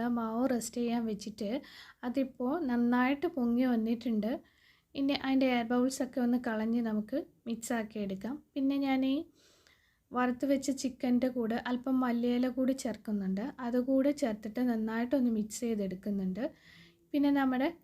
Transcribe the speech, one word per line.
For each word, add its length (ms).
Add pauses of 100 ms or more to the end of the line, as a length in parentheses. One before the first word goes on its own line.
(120)
മാവ് 380
റെസ്റ്റ് 320
ചെയ്യാൻ 240
വെച്ചിട്ട്. 440 (540)
അതിപ്പോൾ 500 (120)
നന്നായിട്ട് 640
പൊങ്ങി 380
വന്നിട്ടുണ്ട്. 680 (640)
ഇനി 240
അതിൻ്റെ 280
എയർ 200
ബബിൾസൊക്കെ 540
ഒന്ന് 180
കളഞ്ഞ് 420
നമുക്ക് 360 (280)
മിക്സ് 280
ആക്കി 260
എടുക്കാം. 360 (140)
പിന്നെ 280
ഞാൻ 260
ഈ 120 (960)
വറുത്ത് 340
വെച്ച 260
ചിക്കൻ്റെ 580
കൂടെ 360
അല്പം 340
മല്ലിയില 500
കൂടി 240
ചേർക്കുന്നുണ്ട്. 720 (140)
അതുകൂടെ 520
ചേർത്തിട്ട് 520
നന്നായിട്ടൊന്ന് 680
മിക്സ് 280
ചെയ്തെടുക്കുന്നുണ്ട്. 840 (680)
പിന്നെ 180
നമ്മുടെ 360 (160)